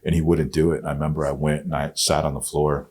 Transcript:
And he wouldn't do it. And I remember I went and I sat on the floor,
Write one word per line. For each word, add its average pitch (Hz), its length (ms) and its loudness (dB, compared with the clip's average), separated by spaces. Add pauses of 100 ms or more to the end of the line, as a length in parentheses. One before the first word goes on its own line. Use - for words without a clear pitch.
And 82 100 0
he 82 60 4
wouldn't 80 320 2
do 80 200 2
it. 76 60 0
And 73 100 -6
I 73 40 -2
remember 76 340 -2
I 71 60 0
went 73 320 -2
and 82 100 -6
I 71 200 -4
sat 78 300 0
on 73 100 0
the 67 60 -6
floor, 73 500 0